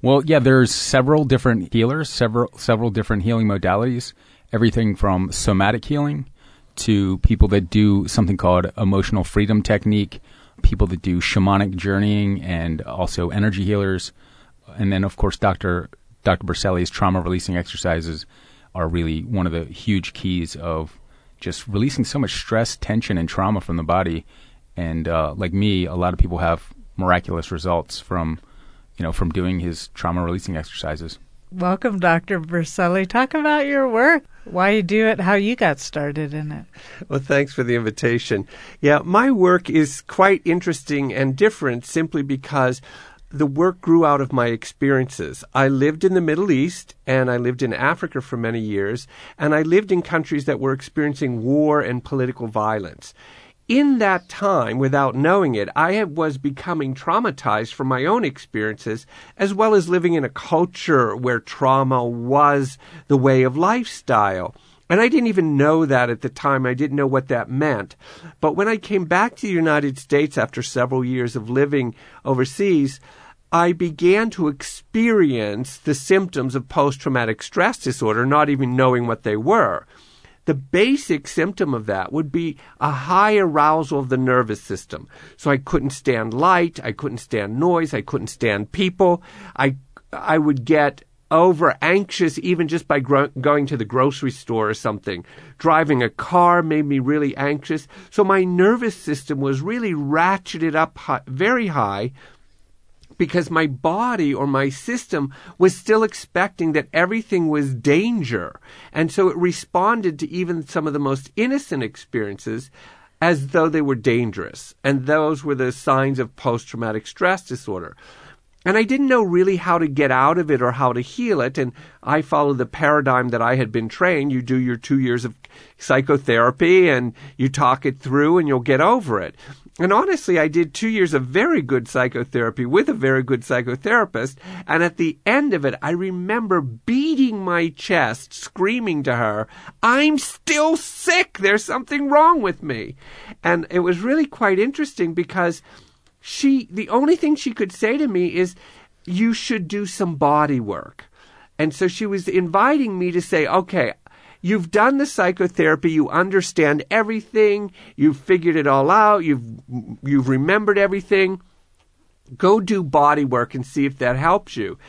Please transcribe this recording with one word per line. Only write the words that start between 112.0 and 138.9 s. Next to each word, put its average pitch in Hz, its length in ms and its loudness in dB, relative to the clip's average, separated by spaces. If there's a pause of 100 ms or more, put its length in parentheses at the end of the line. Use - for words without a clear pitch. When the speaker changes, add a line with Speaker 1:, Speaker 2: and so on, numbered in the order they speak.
Speaker 3:
as 156 260 2
though 160 200 2
they 156 140 0
were 139 140 0
dangerous. 113 800 -2 (120)
And 139 200 0
those 151 380 0
were 147 100 -2
the 127 200 -2
signs 135 440 0
of 123 200 -6
post-traumatic 117 720 -4
stress 180 380 -2
disorder. 95 520 -10 (680)
And 190 120 2
I 226 60 4
didn't 262 240 0
know 254 160 4
really 185 320 4
how 175 220 0
to 165 100 2
get 143 240 2
out 139 260 4
of 156 140 0
it 127 100 2
or 123 120 2
how 127 180 0
to 120 80 -2
heal 202 400 -2
it. 131 180 -2
And 127 140 -2 (320)
I 151 180 0
followed 147 360 0
the 120 80 -2
paradigm 135 640 0
that 117 120 -2
I 123 140 2
had 123 160 -2
been 113 160 -2
trained. 147 460 0
You 127 80 0
do 127 160 -2
your 127 180 0
two 135 240 0
years 120 240 0
of 117 100 -8 (440)
psychotherapy 135 1120 4
and 123 240 0 (240)
you 127 100 0
talk 135 380 2
it 135 160 -2
through 147 360 2
and 160 120 0
you'll 131 100 2
get 131 220 2
over 165 400 2
it. 80 140 -10 (440)
And 180 140 2
honestly, 254 440 0
I 156 120 2
did 160 240 -2
two 226 160 -4
years 190 240 0
of 131 100 0
very 202 380 0
good 127 260 -2
psychotherapy 123 800 -2
with 156 240 2
a - 40 -2
very 135 300 0
good 123 200 -2
psychotherapist. 135 920 -2 (320)
And 160 160 0
at 170 140 -2
the 156 280 -2
end 262 280 0
of 151 100 -2
it, 135 180 -2
I 151 100 -4
remember 185 680 -2
beating 233 800 -2
my 170 280 -2
chest, 139 640 -2
screaming 196 680 -4